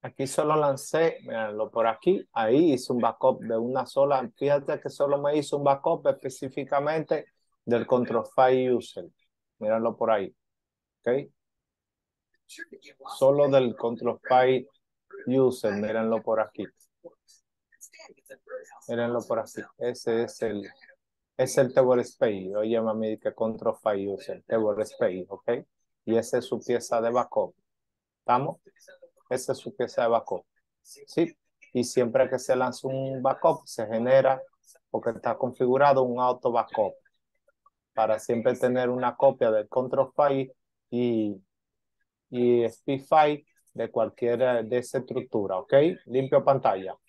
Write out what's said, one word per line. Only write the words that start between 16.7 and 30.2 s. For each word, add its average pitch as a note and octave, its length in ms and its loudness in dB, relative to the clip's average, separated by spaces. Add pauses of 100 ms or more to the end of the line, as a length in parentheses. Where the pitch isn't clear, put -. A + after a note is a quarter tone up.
Mírenlo A#2+ 400 -2
por A#2 120 -2
aquí. A2 220 -10 (180)
Ese A#2 440 -2
es - 180 -8
el, G#2 240 -4 (680)
es C3 220 0
el B2+ 160 2
table B2+ 300 4
space. G2 520 -4
Oye, A2+ 240 0
mami, A2 400 -4
que - 140 -4
control A2 420 -4
file G2 380 -2
user, F#2+ 340 -10
table G#2+ 360 0
space, F#2+ 440 -4
¿ok? - 240 -8 (540)
Y A2 100 0
esa A2+ 220 0
es B2 80 -2
su B2 120 -4
pieza A#2+ 440 -2
de A#2 100 0
backup. A#2 420 -2 (680)
¿Estamos? C3+ 400 0 (680)
Esa B2+ 240 -4
es B2+ 40 -4
su - 180 -14
pieza B2 260 -2
de A#2 80 2
backup. A2 360 -2 (360)